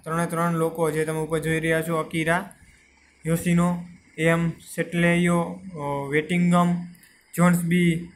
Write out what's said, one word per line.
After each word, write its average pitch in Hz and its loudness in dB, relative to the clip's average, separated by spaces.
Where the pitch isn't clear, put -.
ત્રણે 165 -2
ત્રણ 170 -2
લોકો 165 0
જે 156 -2
તમે 160 -4
ઉપર 156 -4
જોઈ 160 -2
રહ્યા 160 0
છો, 165 -2
અકીરા 165 -2
યોશિનો, 175 0
એ 160 0
એમ 165 2
સેટલેયો, 175 0
અ, 143 -6
વેટિંગમ, 175 2
જોન્સ 175 4
બી 170 2